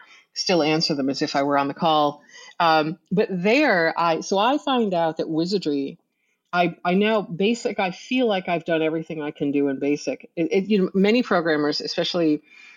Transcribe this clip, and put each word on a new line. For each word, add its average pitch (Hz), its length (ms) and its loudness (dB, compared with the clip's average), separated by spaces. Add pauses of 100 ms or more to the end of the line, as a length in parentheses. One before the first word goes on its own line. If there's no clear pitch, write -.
(340)
still 175 280 0
answer 156 320 0
them 139 140 -2
as 139 140 -4
if 147 120 -4
I 143 80 0
were 143 160 2
on 139 100 0
the 139 60 -6
call. 151 480 0 (380)
Um, 160 380 2 (120)
but 196 200 2
there, 190 680 2
I, 170 240 0
so 196 160 -4
I 240 220 2
find 240 340 0
out 165 240 0
that 160 140 -6
Wizardry, 160 680 -2 (540)
I, 175 320 0
I 180 100 0
now 208 280 2
basic, 220 580 -2
I 190 120 -2
feel 254 360 -2
like 185 200 -2
I've 170 180 -2
done 160 160 0
everything 160 400 -4
I 147 80 -6
can 143 220 -4
do 143 160 2
in 135 120 -4
basic. 143 560 -4
It, 170 160 0
it, 190 140 0
you 208 120 2
know, 185 140 0
many 208 300 4
programmers, 156 580 0
especially 160 600 0 (340)